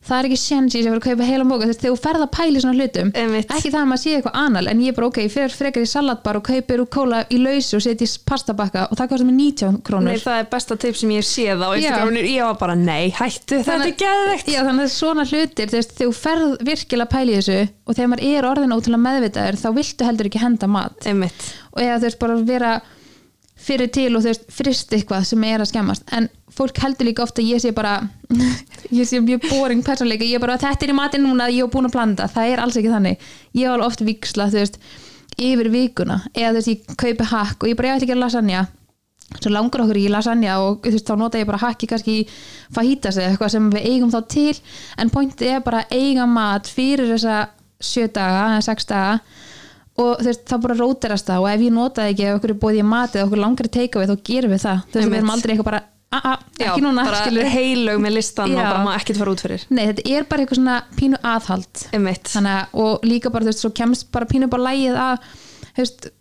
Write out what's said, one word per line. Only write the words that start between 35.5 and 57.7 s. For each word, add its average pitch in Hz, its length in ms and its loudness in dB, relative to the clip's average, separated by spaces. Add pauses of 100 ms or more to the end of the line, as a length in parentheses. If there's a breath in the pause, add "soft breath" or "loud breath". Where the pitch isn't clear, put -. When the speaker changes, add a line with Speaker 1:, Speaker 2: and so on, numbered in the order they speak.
Speaker 1:
vikuna, 240 480 0 (160)
eða, 233 160 0
þú 226 80 2
veist, 226 140 0
ég - 240 -6
kaupi 233 280 0
hakk 208 380 -2
og 226 80 0
ég 233 60 0
bara, 247 120 0
„Ég 269 80 0
ætla 254 120 0
ekki 247 80 0
að 247 80 2
lasagna.“ 208 420 0 (760)
Svo - 100 -2
langar 233 300 0
okkur 220 160 2
í 202 140 2
lasagna 214 500 2
og, 196 220 0
þú 240 100 0
veist, 214 140 0
þá 214 120 0
nota 226 200 0
ég 214 80 0
bara 202 120 -2
hakki 226 300 -4
kannski 214 320 -2
í 214 60 0 (480 loud breath)
fajitas 240 420 0
eða 185 160 0
eitthvað 202 180 0
sem 214 200 2
við 208 160 0
eigum 240 260 2
þá 233 160 0
til, 294 280 2 (420 loud breath)
en 233 120 0
pointið 262 440 0
er 269 60 0
bara 233 240 -2
að - 120 -8
eiga 262 300 2
mat 214 420 0
fyrir 262 400 0
þessa 220 380 0 (340)
sjö 233 320 -2
daga 202 460 2
eða 214 40 0
sex 220 220 -2
daga 202 360 0 (760 loud breath)
og, 240 240 2
þú 233 80 -2
veist, 233 160 -4
þá - 160 -4
bara 240 140 0
róterast 233 520 0
það 185 140 0
og 190 80 2
ef 208 120 2
ég 240 120 4
nota 233 300 0
það 208 100 0
ekki, 202 160 0
ef 202 80 2
okkur 220 140 0
er 208 100 -2
boðið 220 180 2
í 208 60 2
mat 233 320 0
eða 196 100 2
okkur 208 140 0
langar 226 260 0
í - 60 -6
takeaway, 240 340 0
þá 202 160 0
gerum 247 300 0
við 190 100 0
það. 190 220 0
Þú - 80 -20
veist, 214 160 2
við 202 80 0
erum - 0 -
Speaker 2:
Einmitt. 220 160 2
Speaker 1:
aldrei 226 220 -2
eitthvað 214 100 0
bara, 214 180 -4 (300)
„A, 254 60 -4
a, 262 200 -2 (220)
Speaker 2:
Já, 226 80 -2
Speaker 1:
ekki 185 160 0
núna,“ 262 200 2
Speaker 2:
bara 208 200 0
Speaker 1:
skilur. 233 240 0
Speaker 2:
heilög 247 520 0